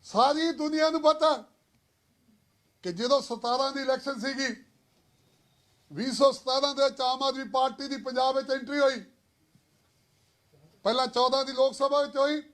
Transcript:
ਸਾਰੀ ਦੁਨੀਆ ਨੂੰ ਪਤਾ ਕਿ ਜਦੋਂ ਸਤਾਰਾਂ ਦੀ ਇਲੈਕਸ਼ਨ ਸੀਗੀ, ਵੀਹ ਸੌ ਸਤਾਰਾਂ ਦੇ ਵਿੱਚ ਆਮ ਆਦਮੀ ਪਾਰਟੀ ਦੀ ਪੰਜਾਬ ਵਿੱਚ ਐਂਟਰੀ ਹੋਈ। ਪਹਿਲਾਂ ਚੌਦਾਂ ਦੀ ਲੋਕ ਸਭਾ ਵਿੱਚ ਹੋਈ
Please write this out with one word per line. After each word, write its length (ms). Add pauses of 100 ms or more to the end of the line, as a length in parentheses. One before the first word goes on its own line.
ਸਾਰੀ 500
ਦੁਨੀਆ 380
ਨੂੰ 120
ਪਤਾ 420 (1400)
ਕਿ 100
ਜਦੋਂ 280
ਸਤਾਰਾਂ 520
ਦੀ 80
ਇਲੈਕਸ਼ਨ 400
ਸੀਗੀ, 440 (1300)
ਵੀਹ 200
ਸੌ 200
ਸਤਾਰਾਂ 420
ਦੇ 100
ਵਿੱਚ 160
ਆਮ 220
ਆਦਮੀ 260
ਪਾਰਟੀ 400
ਦੀ 80
ਪੰਜਾਬ 400
ਵਿੱਚ 140
ਐਂਟਰੀ 300
ਹੋਈ। 200 (1800)
ਪਹਿਲਾਂ 240
ਚੌਦਾਂ 380
ਦੀ 80
ਲੋਕ 220
ਸਭਾ 280
ਵਿੱਚ 140
ਹੋਈ 240 (140)